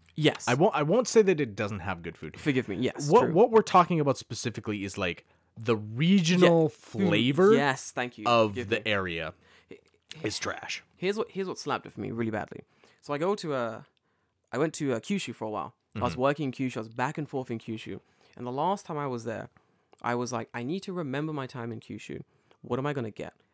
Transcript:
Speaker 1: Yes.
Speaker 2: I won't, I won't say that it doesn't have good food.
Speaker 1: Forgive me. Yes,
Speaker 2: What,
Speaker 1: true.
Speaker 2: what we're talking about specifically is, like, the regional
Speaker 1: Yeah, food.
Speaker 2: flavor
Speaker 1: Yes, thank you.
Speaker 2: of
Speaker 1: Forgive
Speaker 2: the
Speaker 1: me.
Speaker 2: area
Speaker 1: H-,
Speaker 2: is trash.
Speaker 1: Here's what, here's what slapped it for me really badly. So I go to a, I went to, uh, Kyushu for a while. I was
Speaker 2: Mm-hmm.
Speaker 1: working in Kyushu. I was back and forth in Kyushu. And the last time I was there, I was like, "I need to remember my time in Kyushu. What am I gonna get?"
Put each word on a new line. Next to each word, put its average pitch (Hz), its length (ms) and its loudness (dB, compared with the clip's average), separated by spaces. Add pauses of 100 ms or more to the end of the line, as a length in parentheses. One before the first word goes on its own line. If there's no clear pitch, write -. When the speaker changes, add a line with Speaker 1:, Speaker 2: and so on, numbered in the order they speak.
(180)
Speaker 1:
Yes. 151 300 2
Speaker 2:
I - 60 4
won't, 147 220 4
I 151 80 2
won't 202 260 2
say 226 140 8
that 180 180 2
it 107 140 -4
doesn't 104 240 -4
have 85 220 -6
good 82 160 -10
food. - 220 -12
Speaker 1:
Forgive 127 300 0
me. 90 80 -4
Yes, 127 320 -2
Speaker 2:
What, 220 160 8
Speaker 1:
true. 170 80 0
Speaker 2:
what 233 180 6
we're 220 100 8
talking 175 380 4
about 139 180 0
specifically 107 680 -6
is, 95 120 -8
like, 90 280 -2 (320)
the 113 180 0
regional 165 880 6
Speaker 1:
Yeah, 156 40 4 (120)
food. - 280 -2
Speaker 2:
flavor 139 460 6
Speaker 1:
Yes, 139 380 2
thank 123 260 -6
you. 107 80 -10
Speaker 2:
of 117 260 6
Speaker 1:
Forgive 101 180 -6
Speaker 2:
the 113 80 0
Speaker 1:
me. 104 80 -8
Speaker 2:
area 87 480 -2 (360)
Speaker 1:
H-, - 100 -18 (440)
Speaker 2:
is - 160 -2
trash. - 440 -8 (120)
Speaker 1:
Here's 202 220 -2
what, - 140 -4
here's 190 160 -6
what 151 100 -6
slapped - 280 -4
it - 60 -16
for - 100 -12
me 101 100 -6
really 113 200 -2
badly. - 300 -6 (400)
So 143 120 -8
I 143 40 -2
go 185 180 0
to 156 200 -4
a, 113 300 -4 (680)
I 117 40 -4
went 160 180 2
to, 139 180 -2
uh, 113 80 0
Kyushu 185 340 -2
for 110 100 -8
a 110 40 -6
while. 98 240 -6 (220)
I 110 40 -8
was 117 140 0
Speaker 2:
Mm-hmm. 127 80 -4
Speaker 1:
working 143 240 2
in 131 80 -2
Kyushu. 131 240 -4
I - 40 -2
was 110 80 -10
back 127 280 -4
and 147 100 -4
forth 127 240 -6
in 113 80 -4
Kyushu. 107 400 -10 (380)
And 123 100 -10
the 123 40 -6
last 170 340 -2
time 160 120 -6
I 143 100 -4
was 120 180 -6
there, 107 240 -8 (520)
I 120 140 -2
was 120 180 -2
like, 117 200 -4
"I 120 100 -6
need 175 200 -4
to 190 100 -8
remember 151 400 -4
my 135 140 -6
time 117 240 -10
in 110 80 -10
Kyushu. - 420 -12 (400)
What 123 180 -4
am 135 60 -2
I 147 80 -2
gonna 117 180 -6
get?" 80 220 -12 (200)